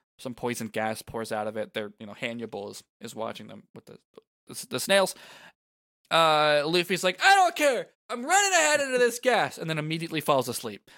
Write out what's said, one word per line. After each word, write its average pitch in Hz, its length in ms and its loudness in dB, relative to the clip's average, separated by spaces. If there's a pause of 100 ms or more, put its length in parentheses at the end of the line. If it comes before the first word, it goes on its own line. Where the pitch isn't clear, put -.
(180)
some 123 180 -10
poison 120 320 -4
gas 110 340 -4
pours 113 300 -8
out 107 160 -4
of 107 80 -8
it. - 180 -6
They're, 104 260 -8
you 110 60 -16
know, 101 100 -14
Hannibal 113 540 -8
is, - 140 -16 (160)
is 117 160 -14
watching 110 320 -10
them 107 160 -20 (100)
with - 120 -20
the, 113 120 -20 (500)
the, - 240 -14
the 131 100 -4
snails. 190 340 2 (960)
Uh, 151 540 4
Luffy's 175 380 0
like, 185 200 0
"I 392 120 8
don't 359 200 4
care! 254 320 0 (220)
I'm 240 160 -8
running 392 280 2
ahead 302 280 4
into 254 160 -2
this 240 220 2
gas!" 202 380 0
And 165 120 -8
then 156 80 -4
immediately 156 440 -4
falls 131 280 2
asleep, 110 480 -10